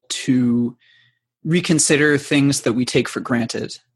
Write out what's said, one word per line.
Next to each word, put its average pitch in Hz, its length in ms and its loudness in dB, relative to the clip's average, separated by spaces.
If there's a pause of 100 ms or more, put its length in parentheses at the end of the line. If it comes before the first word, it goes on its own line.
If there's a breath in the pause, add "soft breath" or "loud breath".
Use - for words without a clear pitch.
to 120 640 0 (680 soft breath)
reconsider 151 760 2
things 139 440 0
that 120 120 0
we 123 120 -2
take 123 220 0
for - 120 -8
granted - 580 -6 (180)